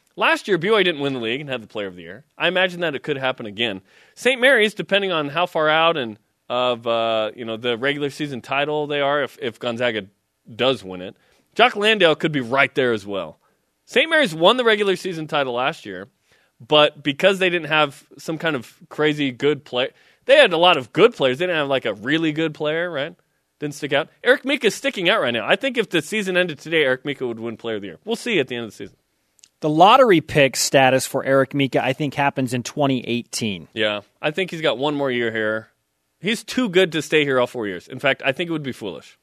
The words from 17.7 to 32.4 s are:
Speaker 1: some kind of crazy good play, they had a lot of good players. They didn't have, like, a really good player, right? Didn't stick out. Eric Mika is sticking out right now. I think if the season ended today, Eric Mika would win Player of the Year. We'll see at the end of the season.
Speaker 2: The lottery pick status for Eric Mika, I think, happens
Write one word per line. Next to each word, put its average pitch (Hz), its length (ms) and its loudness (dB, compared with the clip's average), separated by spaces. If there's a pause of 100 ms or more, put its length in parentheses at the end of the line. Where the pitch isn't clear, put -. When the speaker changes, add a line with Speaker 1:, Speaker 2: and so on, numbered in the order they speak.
Speaker 1:
some 160 200 -8
kind 160 180 -2
of - 180 -8 (140)
crazy 151 440 0
good 139 340 -2
play, 123 240 -4 (360)
they 269 120 6
had 240 160 6
a 160 40 0
lot 175 200 6
of 127 160 -8
good 220 200 6
players. 131 260 0
They 180 60 -2
didn't 175 120 -2
have, 143 100 -2
like, 135 180 -2
a 110 80 -2
really 151 380 -2
good 156 220 -4
player, 160 360 -4
right? 160 260 -6 (440)
Didn't 147 160 -8
stick 143 180 -8
out. 147 140 0 (160)
Eric 247 220 2
Mika 269 220 0
is 190 80 2
sticking 190 340 -2
out 214 120 2
right 123 120 0
now. 110 140 -2
I 165 100 0
think 254 200 -4
if 220 120 -2
the 165 120 0
season 190 360 -4
ended 175 220 -2
today, 156 240 0
Eric 131 200 0
Mika 135 240 -6
would 113 120 -6
win 113 180 -8
Player 113 200 -6
of 98 40 -8
the 98 60 -12
Year. 85 180 -14
We'll 226 100 -4
see 220 240 -2
at 127 80 -2
the 127 80 -8
end 117 100 -8
of 104 60 -14
the - 40 -20
season. 101 200 -16 (640)
Speaker 2:
The 156 80 -2
lottery 196 500 8
pick 139 380 2
status 131 500 4
for - 160 -6
Eric 135 300 2
Mika, 139 300 0
I 127 100 0
think, 147 200 -4
happens 139 400 -2